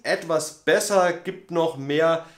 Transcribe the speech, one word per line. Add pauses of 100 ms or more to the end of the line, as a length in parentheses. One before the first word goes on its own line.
etwas
besser,
gibt
noch
mehr, (100)